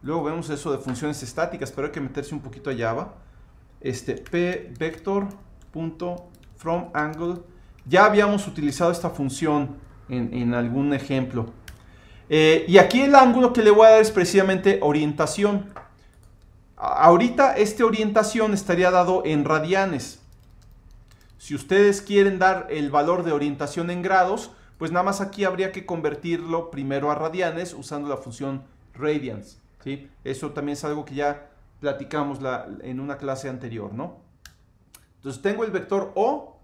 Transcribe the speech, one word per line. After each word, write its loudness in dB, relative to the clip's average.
Luego -4
vemos -6
eso -8
de -2
funciones -8
estáticas, -8
pero -6
hay -8
que -10
meterse -10
un -10
poquito -14
a -6
Java. -6
Este, -6
P -6
vector -4
punto -10
from -6
angle. -4
Ya 8
habíamos 2
utilizado -2
esta -4
función -4
en, -6
en -2
algún -2
ejemplo. -4
Eh, 4
y 10
aquí 6
el 4
ángulo 8
que 2
le 8
voy 10
a 12
dar 10
es 4
precisamente 2
orientación. 0
A-, -2
ahorita 6
este 0
orientación 0
estaría 2
dado 2
en 0
radianes. -2
Si -12
ustedes 2
quieren 2
dar 2
el -4
valor 2
de -2
orientación -4
en -6
grados, 0
pues -6
nada 0
más -2
aquí -6
habría -2
que -12
convertirlo -6
primero -4
a 0
radianes -6
usando -10
la -6
función -10
radians, -6
¿sí? -12
Eso -8
también -8
es -14
algo -6
que -14
ya -4
platicamos -6
la, -6
en -12
una -10
clase -8
anterior, -12
¿no? -12
Entonces -14
tengo -2
el -6
vector -4
O -2